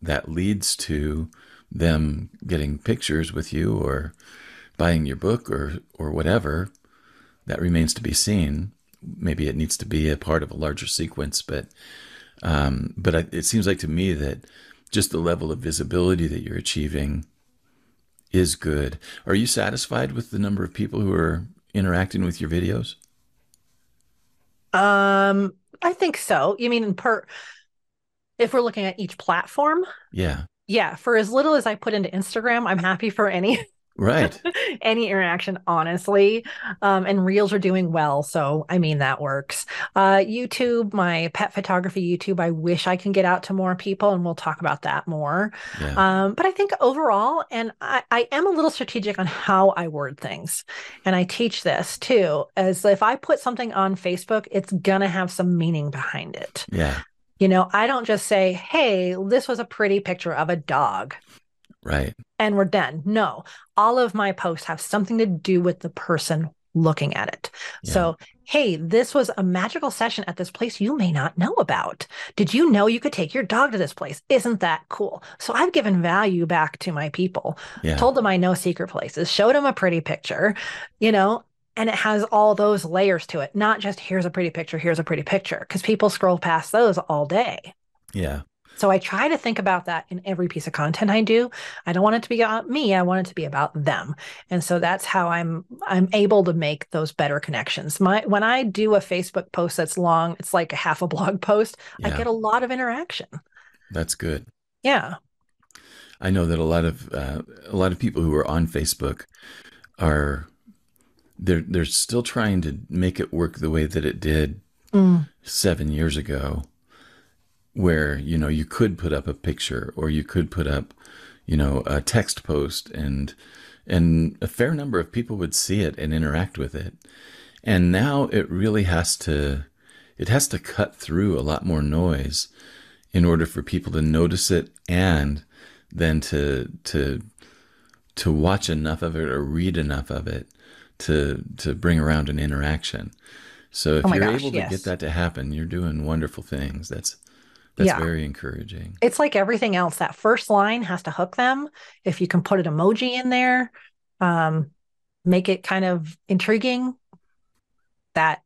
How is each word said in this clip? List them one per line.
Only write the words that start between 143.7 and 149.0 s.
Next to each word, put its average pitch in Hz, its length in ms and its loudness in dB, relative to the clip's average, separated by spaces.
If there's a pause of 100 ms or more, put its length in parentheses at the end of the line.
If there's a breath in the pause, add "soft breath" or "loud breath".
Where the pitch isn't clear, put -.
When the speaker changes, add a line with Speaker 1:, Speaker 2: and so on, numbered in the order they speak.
Speaker 1:
So 78 260 0
if 73 80 2
Speaker 2:
Oh 95 40 4
my 95 80 4
Speaker 1:
you're 101 160 2
Speaker 2:
gosh, 131 80 -2
Speaker 1:
able 139 100 -4
to 117 60 -4
Speaker 2:
yes. - 140 -4
Speaker 1:
get 95 140 -6
that 92 160 -4
to 78 100 -4
happen, 80 420 -4
you're 78 120 -4
doing 82 400 -4
wonderful 78 380 -4
things. 69 460 -8
That's, - 280 -8 (600 soft breath)
that's 190 100 4
Speaker 2:
Yeah. 165 140 2
Speaker 1:
very 80 240 -2
encouraging. 82 760 -12